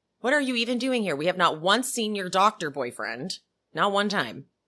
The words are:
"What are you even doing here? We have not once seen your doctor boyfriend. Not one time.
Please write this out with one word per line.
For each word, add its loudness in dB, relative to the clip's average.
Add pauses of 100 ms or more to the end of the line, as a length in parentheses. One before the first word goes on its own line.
(220)
"What 2
are 4
you -2
even 0
doing 0
here? 0
We -2
have 0
not 2
once 2
seen -4
your -6
doctor 2
boyfriend. -6 (340)
Not 2
one 2
time. -4 (220)